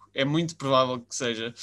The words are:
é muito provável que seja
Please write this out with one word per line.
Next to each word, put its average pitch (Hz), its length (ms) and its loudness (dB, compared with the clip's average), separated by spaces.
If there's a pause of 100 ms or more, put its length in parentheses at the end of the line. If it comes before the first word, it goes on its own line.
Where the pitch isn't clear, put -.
(140)
é 135 100 -2
muito 160 320 0
provável 131 440 2
que - 160 -14
seja 117 360 -4 (120)